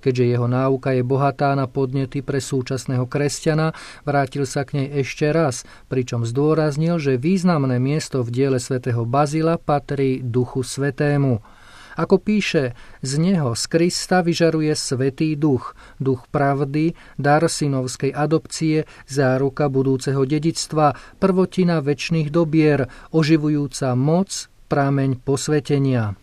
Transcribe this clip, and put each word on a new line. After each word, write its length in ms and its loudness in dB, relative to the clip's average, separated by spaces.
Keďže 240 2
jeho 160 0
náuka 480 0
je 80 2
bohatá 560 0
na 80 0
podnety 560 -4
pre 160 -4
súčasného 720 -2
kresťana, 640 -2
vrátil 400 0
sa 240 -4
k 160 -6
nej 40 -6
ešte 320 -2
raz, 320 0
pričom 400 -2
zdôraznil, 720 2
že 160 0
významné 640 2
miesto 400 -2
v 80 -2
diele 320 0
svätého 480 -2
Bazila 480 2
patrí 640 -2
Duchu 400 -2
Svätému. 800 0
Ako 160 2
píše, 560 0
z 160 -4
neho, 320 2
z 160 -6
Krista, 560 2
vyžaruje 480 2
Svätý 640 -2
Duch, 400 0
duch 320 -2
pravdy, 640 0
dar 240 4
synovskej 720 -2
adopcie, 720 -2
záruka 640 0
budúceho 560 0
dedičstva, 960 -2
prvotina 640 2
večných 480 -2
dobier, 560 2
oživujúca 880 2
moc, 480 0
prameň 480 2
posvetenia. 1040 0